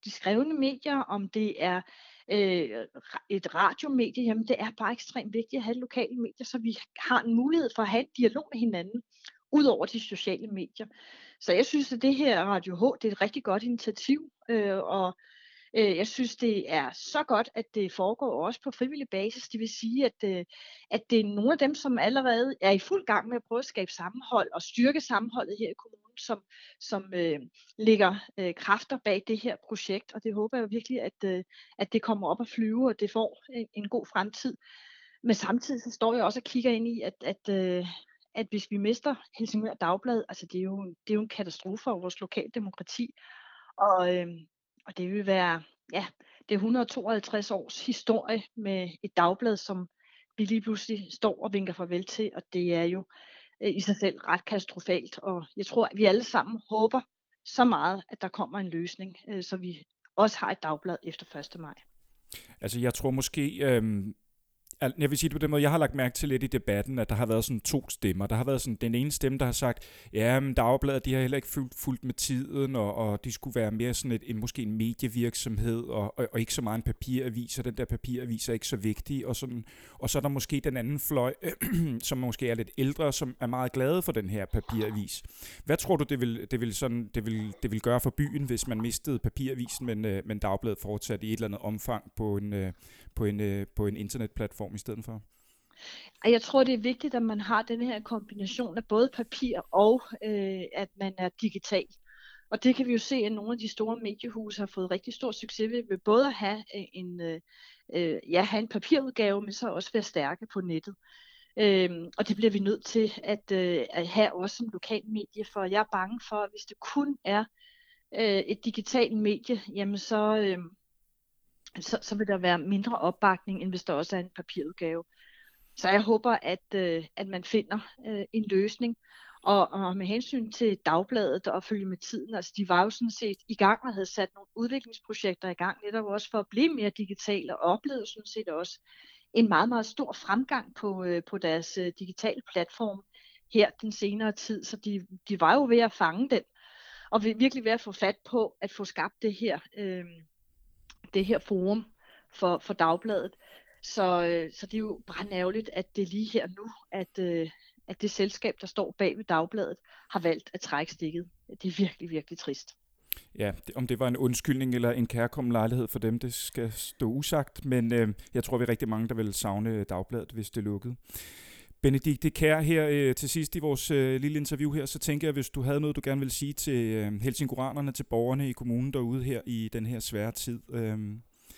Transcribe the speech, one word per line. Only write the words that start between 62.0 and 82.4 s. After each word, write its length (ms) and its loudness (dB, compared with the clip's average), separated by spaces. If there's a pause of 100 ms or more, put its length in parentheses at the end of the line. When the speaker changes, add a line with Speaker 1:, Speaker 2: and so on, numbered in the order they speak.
Speaker 2:
Altså, 180 -4
jeg 140 2
tror 180 0
måske, 460 -2
øhm, 580 2 (680)
al-, 140 0
jeg 120 2
vil 80 -2
sige 120 0
det 60 -6
på 40 -2
den 120 0
måde, 100 2
jeg 100 4
har 60 4
lagt 180 2
mærke 180 0
til 160 -2
lidt 140 0
i 40 0
debatten, 520 -2
at 100 0
der 60 0
har 100 2
været 200 2
sådan 140 -2
to 300 -2
stemmer. 380 0
Der 80 0
har 80 2
været 180 0
sådan 140 -2
den 200 0
ene 160 2
stemme, 260 0
der 80 2
har 60 2
sagt, 320 0 (300)
"Ja, 260 4
men 140 0
dagbladet, 520 4
de 80 0
har 80 4
heller 140 2
ikke 120 -2
fulgt, 300 -4
fulgt 260 -4
med 100 -2
tiden, 600 -2
og, 200 2
og 280 0
de 80 -6
skulle 280 -4
være 120 2
mere 220 0
sådan 180 -2
et, 160 -2
en, 120 -4
måske 220 -6
en 160 -2
medievirksomhed, 1080 0
og, 360 -4
og, 140 0
og 60 0
ikke 140 -2
så 80 -2
meget 160 0
en 60 -4
papiravis, 760 -4
og 60 -2
den 120 -6
der 80 -4
papiravis 640 -4
er 40 2
ikke 140 -4
så 100 -2
vigtig." 500 -2
Og 80 -2
sådan, 300 -6 (340)
og 100 -2
så 80 0
er 40 0
der 80 2
måske 300 -2
den 180 -2
anden 220 -2
fløj, 340 2 (400)
<clears throat> 360 0
som 80 -2
måske 320 0